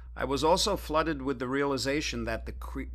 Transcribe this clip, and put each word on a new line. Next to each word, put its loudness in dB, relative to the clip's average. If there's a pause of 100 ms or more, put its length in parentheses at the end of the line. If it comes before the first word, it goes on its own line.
(160)
I -2
was 0
also 6
flooded 0
with -2
the -2
realization 0
that -4
the -8
cre-, -8